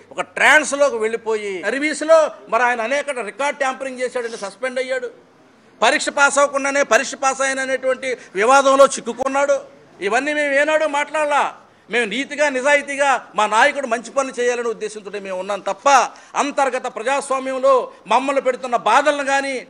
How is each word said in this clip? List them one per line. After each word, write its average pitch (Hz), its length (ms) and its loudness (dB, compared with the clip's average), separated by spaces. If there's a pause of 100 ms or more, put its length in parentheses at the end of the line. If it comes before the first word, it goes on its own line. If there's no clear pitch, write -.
(100)
ఒక 180 100 -10
ట్రాన్స్లోకి 262 760 2
వెళ్ళిపోయి, 214 680 -4
సర్వీస్లో 302 680 2 (180)
మరి 226 140 0
ఆయన 240 180 0
అనేక 277 380 -4
రికార్డ్ 269 400 -6
ట్యాంపరింగ్ 262 420 -4
చేశాడని 233 360 -6
సస్పెండ్ 247 420 -8
అయ్యాడు, 254 480 -8 (560)
పరీక్ష 277 260 2
పాస్ 277 300 2
అవ్వకుండానే 277 440 0
పరీక్ష 254 320 0
పాస్ 269 260 -2
అయిన 269 200 -2
అనేటువంటి 262 560 -4 (180)
వివాదంలో 269 520 6
చిక్కుకున్నాడు. 269 760 -2 (400)
ఇవన్నీ 254 340 0
మేము 294 200 0
ఏనాడు 311 320 2
మాట్లాడలా. 294 680 0 (360)
మేము 233 140 0
నీతిగా, 269 440 -2
నిజాయితీగా 277 840 0
మా 208 120 2
నాయకుడు 262 400 2
మంచి 233 240 -4
పనులు 262 300 -4
చేయాలనే 240 280 -2
ఉద్దేశంతో 202 420 -8
మేము 190 300 -8
ఉన్నాం 196 200 -6
తప్ప, 196 280 -2 (480)
అంతర్గత 262 500 -2 (100)
ప్రజాస్వామ్యంలో 262 960 0 (140)
మమ్మల్ని 262 360 0
పెడుతున్న 247 340 -2
బాధలను 277 480 2
కానీ, 269 460 -2